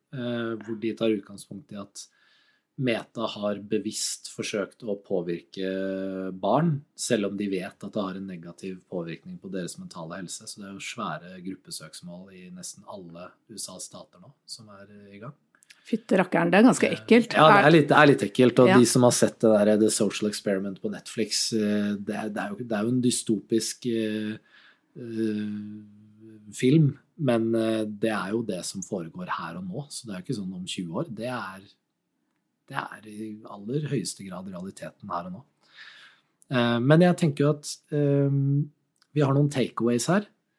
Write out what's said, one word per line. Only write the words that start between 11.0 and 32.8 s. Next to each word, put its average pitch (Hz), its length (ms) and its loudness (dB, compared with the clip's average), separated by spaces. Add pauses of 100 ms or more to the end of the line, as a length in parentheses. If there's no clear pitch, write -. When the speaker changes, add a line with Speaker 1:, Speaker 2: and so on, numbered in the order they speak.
Speaker 1:
gruppesøksmål 87 920 -14
i 92 220 -20
nesten - 320 -16
alle 90 440 -16 (200)
U 113 60 -18
S - 120 -10
A's 92 200 -14
stater 90 340 -20
nå 113 80 -20 (160)
som 110 220 -18
er, 98 180 -20 (240)
eh, 101 60 -20
i - 20 -18
gang. 117 140 -16 (520)
Speaker 2:
Fytte - 360 -4
rakkeren, 175 320 0
det 190 80 8
er 240 80 10
ganske - 200 4
Speaker 1:
Eh, 170 60 -4
Speaker 2:
ekkelt. - 400 4
Speaker 1:
ja, 156 140 8
det - 160 8
er - 20 8
Speaker 2:
Er 151 60 8
Speaker 1:
litt, 151 160 8
det 151 80 6
er 151 100 10
litt 139 140 8 (120)
ekkelt, 123 280 6
og 123 80 10
Speaker 2:
Ja. 120 100 8
Speaker 1:
de 123 80 10
som 127 160 4
har 123 100 8
sett - 280 2
det 113 100 6 (160)
der, 107 120 6
The 107 120 4
Social 107 380 0
Experiment 98 520 -4
på - 100 -6
Netflix, - 640 -4
eh, 104 420 0
det 101 180 -6
er, 107 140 -6
det 104 80 -10
er 101 140 -6
jo, 101 60 -12
det 120 160 -8
er 104 100 -2
jo 113 80 0
en 127 120 0
dystopisk, 113 840 -2
eh, 110 500 -4 (600)
eh, 107 1600 -8
film, 139 460 4 (200)
men, 117 360 0
eh, 113 300 0
det 107 280 -4
er 95 180 -4
jo 117 120 -2
det 95 220 -6
som - 180 -8
foregår 90 460 -10
her 85 280 -8
og 92 100 -10
nå, 110 240 -8
så - 160 -14
det 104 80 -10
er 92 80 -10
jo - 40 -20
ikke 120 120 -6
sånn 95 160 -8
om 92 100 -12
tjue 92 280 -8
år. 120 220 -6
Det 110 120 -10
er, 113 340 -8 (1080)
det 135 80 -12
er - 320 -10